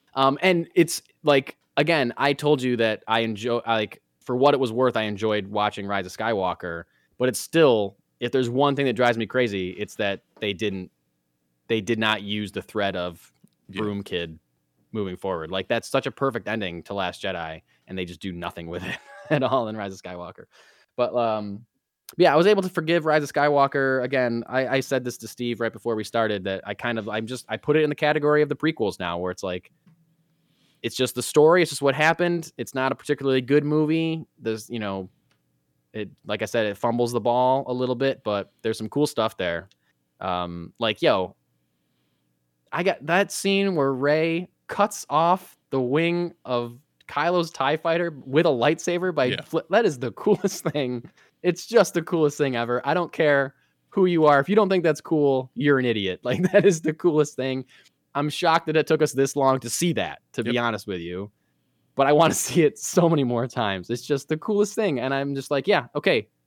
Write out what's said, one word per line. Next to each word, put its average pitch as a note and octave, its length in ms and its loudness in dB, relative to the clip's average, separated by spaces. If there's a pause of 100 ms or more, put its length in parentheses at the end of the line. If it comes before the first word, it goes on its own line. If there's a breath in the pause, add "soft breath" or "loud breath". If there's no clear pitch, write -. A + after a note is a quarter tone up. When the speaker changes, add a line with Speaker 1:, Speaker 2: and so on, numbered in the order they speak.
(160)
Speaker 1:
Um, C3+ 260 2
and F3 320 2
it's, D#3+ 300 2 (200)
like, C#3 340 2 (200)
again, D3+ 400 2
I C#3+ 160 2
told C#3+ 300 0
you B2 140 0
that A2 300 0
I A2+ 120 2
enjoy, A2+ 480 -2
like, A2 340 -2 (200)
for B2 140 -4
what C#3+ 200 4
it C3 40 2
was B2 120 0
worth, A#2+ 260 0
I A2 60 0
enjoyed G#2 440 -2
watching G#2 380 -2
Rise G2 220 -4
of - 40 -14
Skywalker, F2+ 720 -4 (340)
but B2+ 100 2
it's B2 100 -2
still, A#2 580 2 (220)
if A#2+ 120 -4
there's C3 180 0
one C#3 260 2
thing C#3 100 0
that B2+ 80 2
drives A#2+ 240 2
me A2+ 100 -2
crazy, G2+ 440 -2
it's G2+ 240 -10
that G2 280 -4 (160)
they G#2 140 -2
didn't, F#2+ 360 -6 (800)
they A2+ 140 0
did A2 180 -2
not G#2+ 240 0
use G#2 280 -6
the F#2+ 100 -8
thread G2 340 -2
of F2 360 -8 (380)
Speaker 2:
Yeah. G2+ 120 -8
Speaker 1:
Broom G2+ 220 -4
Kid E2+ 360 -8 (520)
moving G2 260 -6
forward. E2+ 340 -6
Like, F#2+ 160 -4
that's A#2 220 -2
such - 180 -2
a B2+ 40 -8
perfect A#2 360 -4
ending F#2+ 360 -6
to - 100 -12
Last F#2 280 -4
Jedi, E2 400 -8 (260)
and F#2 100 -12
they F#2 80 -4
just F2 160 -14
do G2 100 -6
nothing E2+ 360 -10
with F2+ 160 -8
it F#2 140 -10 (160)
<laughs> - 160 -12
at D3 140 0
all B2 240 0
in A2 100 -10
Rise G2+ 160 -8
of F2+ 80 -18
Skywalker. F2+ 440 -14 (500 soft breath)
But, A#2+ 200 -2
um, A2 500 -2 (520)
yeah, E3 160 6
I - 20 6
was E3+ 120 6
able G3+ 160 4
to F#3 60 -4
forgive D#3+ 360 -2
Rise D#3 180 2
of C#3 80 -8
Skywalker. C#3 720 2
Again, B2+ 440 0
I, C3 200 -2
I C3+ 140 0
said B2+ 240 -2
this A#2+ 140 -6
to A2+ 80 -12
Steve A#2+ 340 -6
right A2+ 100 -2
before A2+ 240 -4
we G#2+ 80 -2
started, G#2+ 400 0
that F#2+ 240 -4
I G#2 60 -6
kind A#2 260 -4
of, G#2 80 -6
I'm A2 180 -4
just, B2 220 -10
I C3 100 -6
put D3+ 200 0
it D#3 60 4
in D3 60 0
the D3 60 -4
category D3+ 460 2
of C#3+ 80 0
the C3+ 60 -4
prequels B2 440 -2
now, F2 180 -4
where F2+ 140 -4
it's - 120 -10
like, F#2 280 -8 (1120)
it's A2+ 120 -6
just B2+ 200 -2
the A#2+ 80 -4
story, D#3+ 380 6
it's D#3 100 0
just C#3 100 -10
what C#3 140 2
happened. E3 600 0
It's A#2 160 -8
not C3 180 0
a - 40 -4
particularly C3+ 460 -2
good C#3+ 220 2
movie. D#3 600 -2 (140)
There's, A2 300 -6
you A#2 100 -6
know, G2 300 -6 (840)
it, G#2+ 160 -8 (160)
like G#2 160 -4
I A2 40 -4
said, A2+ 200 0
it G2+ 120 -4
fumbles A#2+ 340 0
the A#2+ 100 -2
ball B2+ 460 2
a B2+ 60 -4
little B2+ 220 -2
bit, C3 280 -2
but G2+ 280 -4 (100)
there's A2+ 160 -2
some A2 120 -8
cool D3 180 0
stuff A2 300 -2
there. F2 320 -4 (500)
Um, F2 600 -6
like, A2 220 -2
yo, G2 340 2 (1400)
I E3+ 120 -2
got F3+ 220 -2
that F#3 260 2
scene G3 440 0
where C#3 180 2
Rey D#3+ 560 0 (180)
cuts - 420 -2
off E3+ 480 0 (120)
the C3+ 120 0
wing E3 520 0 (120)
of A#2+ 320 -4 (300)
Kylo's E3 440 0
tie C#3 260 0
fighter E3+ 340 -2 (140)
with C#3+ 200 4
a E3 40 4
lightsaber E3+ 640 0
by C#3 120 2
Speaker 2:
Yeah. B2+ 160 -2
Speaker 1:
fli-, - 280 -6
that A3 160 4
is C#3+ 140 -2
the A#2+ 120 -4
<laughs> - 20 -10
coolest - 500 0
thing. B2+ 400 0 (400 loud breath)
It's F3 220 -2
just A3 280 4
the E3+ 80 0
coolest D#3+ 360 0
thing C3+ 180 0
ever. A#2+ 320 -2
I D3+ 60 2
don't F3 180 -2
care C#3 440 2 (340)
who G3 160 2
you E3 200 4
are. C#3+ 140 8
If C#3 80 0
you G3+ 80 2
don't G#3 140 6
think F#3 140 2
that's D#3 180 2
cool, C#3 540 2
you're C#3+ 240 4
an B2+ 60 0
idiot. G2+ 360 0
<laughs> - 20 -16
Like, B2+ 300 0
that G3 120 8
is E3 160 4
the D#3+ 120 -2
coolest D3+ 420 2
thing. C3 300 -4 (500 soft breath)
I'm D3 140 0
shocked E3+ 380 0
that D#3 100 0
it D3 100 2
took D#3 140 2
us D3+ 120 2
this C3+ 220 0
long C3+ 260 4
to A#2+ 80 -8
see E3+ 240 0
that, E2 260 -4 (140)
to A#2 100 -4
be A#2+ 100 -4
Speaker 2:
Yep. A#2+ 100 0
Speaker 1:
honest A2 240 -4
with F#2 140 -6
you. F2+ 300 -8 (640)
But C#3 120 2
I D3+ 60 6
wanna D#3 200 6
<laughs> - 20 -4
see - 280 0
it C#3+ 160 2
so F3 300 2
many D3+ 160 2
more A#2+ 220 -2
times. G2 420 -4
It's A#2+ 160 -4
just C#3 240 -4
the D#3 80 -2
coolest G3+ 380 0
thing. F3 240 -2
And C3 140 -2
I'm C#3 220 -2
just C3+ 160 -6
like, C#3 160 -2
"Yeah, D#3 280 2
okay. D3 320 0 (200)